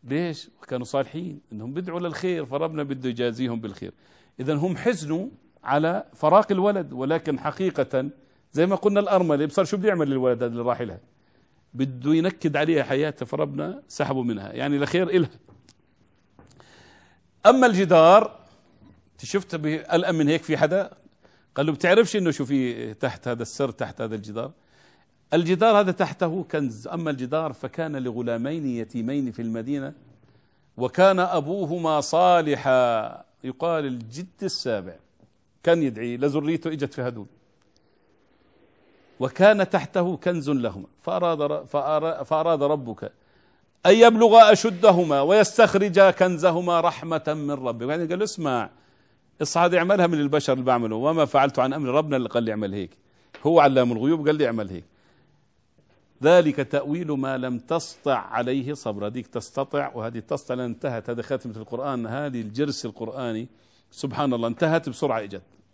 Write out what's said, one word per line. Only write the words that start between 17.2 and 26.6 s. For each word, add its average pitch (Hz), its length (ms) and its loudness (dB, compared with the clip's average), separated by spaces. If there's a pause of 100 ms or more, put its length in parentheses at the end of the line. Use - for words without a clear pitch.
أما 254 200 8
الجدار، 185 720 6 (720)
أنت - 120 -20
شفت 185 300 -6
بي-، 156 400 -4
ألأم 175 200 2
من 151 140 2
هيك 160 140 0
في 156 140 -4
حدا؟ 180 340 0 (640)
قال 147 120 -2
له: 160 60 0
"بتعرفش 185 440 2
إنه 175 140 0
شو 139 140 -2
في 120 500 -4
تحت 123 340 -6
هذا 120 140 -4
السر، 127 280 -4
تحت 110 300 -10
هذا 113 140 -8
الجدار؟" 107 360 -10 (840)
الجدار 185 460 4
هذا 185 120 2
تحته 175 580 -4
كنز. 123 380 -6